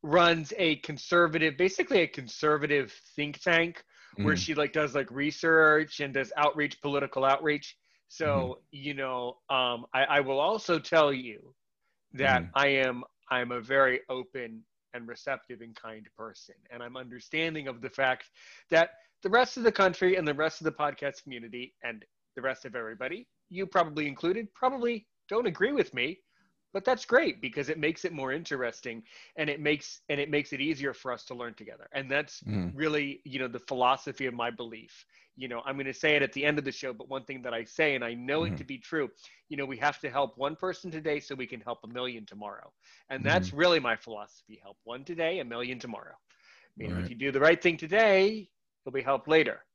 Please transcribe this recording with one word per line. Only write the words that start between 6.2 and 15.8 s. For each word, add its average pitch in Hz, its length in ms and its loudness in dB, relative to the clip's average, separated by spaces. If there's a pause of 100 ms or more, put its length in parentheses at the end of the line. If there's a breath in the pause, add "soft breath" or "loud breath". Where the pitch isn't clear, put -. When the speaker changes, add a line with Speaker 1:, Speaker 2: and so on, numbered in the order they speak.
Speaker 1:
outreach, 147 420 0
political 139 440 -2
outreach. 147 520 2 (320)
So, - 180 -4
Speaker 2:
Mm-hmm. 131 320 0 (120)
Speaker 1:
you 143 240 -8
know, 127 440 -4 (120)
um, 123 420 0
I, 131 120 4
I 147 160 4
will 135 200 0
also 180 380 2
tell 151 340 4
you 127 420 -8 (580)
that 131 300 4
Speaker 2:
Mm-hmm. 87 120 -10
Speaker 1:
I 139 140 4
am, 131 360 0 (260)
I'm 123 220 0
a 123 80 -6
very 127 480 4
open 123 560 -10 (300)
and 120 120 -10
receptive 120 540 -10
and 117 160 -18
kind 110 300 -16 (100)